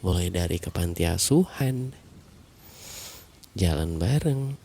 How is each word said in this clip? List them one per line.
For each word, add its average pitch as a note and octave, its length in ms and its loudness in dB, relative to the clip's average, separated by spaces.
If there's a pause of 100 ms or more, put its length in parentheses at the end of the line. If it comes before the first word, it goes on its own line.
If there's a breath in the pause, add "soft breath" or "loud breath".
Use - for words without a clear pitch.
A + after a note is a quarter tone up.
Mulai F2 300 2
dari F2 320 0
ke - 80 -6
panti F2 320 -2
asuhan, C3 880 2 (1600 loud breath)
jalan E2 480 0
bareng C3+ 640 0